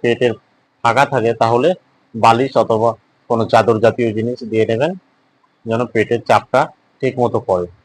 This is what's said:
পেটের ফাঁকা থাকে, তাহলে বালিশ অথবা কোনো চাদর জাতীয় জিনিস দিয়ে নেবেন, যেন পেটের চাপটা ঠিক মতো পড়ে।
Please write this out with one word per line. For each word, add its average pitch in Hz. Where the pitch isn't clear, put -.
পেটের 120
ফাঁকা 123
থাকে, 117
তাহলে 120
বালিশ 113
অথবা 113
কোনো 113
চাদর 113
জাতীয় 113
জিনিস 117
দিয়ে 110
নেবেন, 135
যেন 113
পেটের 113
চাপটা 120
ঠিক 131
মতো 113
পড়ে। 90